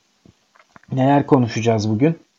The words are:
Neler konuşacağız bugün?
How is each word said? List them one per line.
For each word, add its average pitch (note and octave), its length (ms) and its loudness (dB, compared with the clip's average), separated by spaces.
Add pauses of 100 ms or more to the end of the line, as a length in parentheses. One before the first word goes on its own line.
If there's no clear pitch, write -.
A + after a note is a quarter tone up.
(920)
Neler C#3 340 0
konuşacağız A2+ 640 0
bugün? C#3+ 280 0 (200)